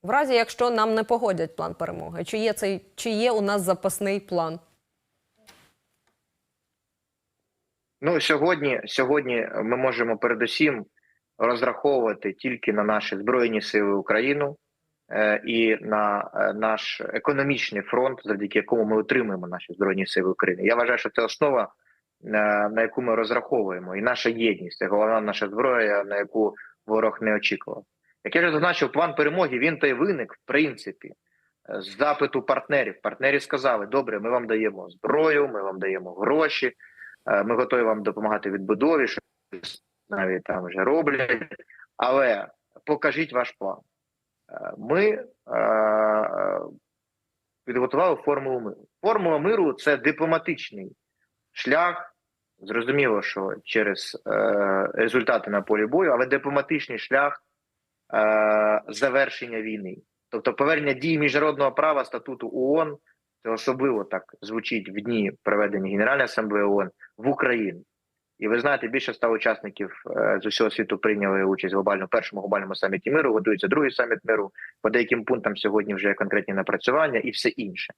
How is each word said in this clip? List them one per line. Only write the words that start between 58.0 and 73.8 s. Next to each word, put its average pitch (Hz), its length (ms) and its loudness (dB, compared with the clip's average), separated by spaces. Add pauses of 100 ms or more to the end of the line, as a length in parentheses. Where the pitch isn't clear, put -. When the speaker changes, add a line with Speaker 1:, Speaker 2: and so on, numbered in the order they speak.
Speaker 2:
е, 107 760 4
завершення 123 760 0
війни. 104 360 -8 (320)
Тобто 117 240 -2
повернення 147 400 0
дії 147 260 0
міжнародного 143 520 2
права, 147 340 2
статуту 123 480 -8
оон, 147 440 0 (460)
це 113 60 -6
особливо 127 540 0
так 95 200 -6 (180)
звучить 107 480 -4
в 101 120 -8
дні 107 300 0 (120)
проведення 101 460 2
Генеральної 120 360 2
Асамблеї 104 400 0
оон 101 240 2 (280)
в 110 100 -2
Україну. 117 540 0 (580)
І 107 80 -2
ви 117 120 2
знаєте, 135 280 0
більше 127 240 -2
ста 117 180 0
учасників, 107 720 -2 (140)
е, 104 240 2
з - 40 -8
усього 107 240 0
світу 104 280 -2
прийняли 98 460 2
участь 95 300 2
в - 20 -2
глобальному, 98 320 0
першому 101 340 -2
глобальному 98 340 -2
саміті 98 360 -2
миру, 143 220 2
готується 104 340 2
другий 135 240 2